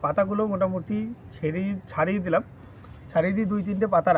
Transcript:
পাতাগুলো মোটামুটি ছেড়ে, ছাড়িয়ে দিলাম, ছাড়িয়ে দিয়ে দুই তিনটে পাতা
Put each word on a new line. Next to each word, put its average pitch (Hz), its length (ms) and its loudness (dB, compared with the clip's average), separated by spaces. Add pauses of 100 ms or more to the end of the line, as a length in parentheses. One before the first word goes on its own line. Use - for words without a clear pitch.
পাতাগুলো 202 380 0 (120)
মোটামুটি 185 440 -2 (380)
ছেড়ে, 160 280 -2 (280)
ছাড়িয়ে 185 340 0
দিলাম, 170 180 2 (680)
ছাড়িয়ে 170 240 2
দিয়ে 214 160 0
দুই 208 160 0
তিনটে 208 280 0
পাতা 170 220 4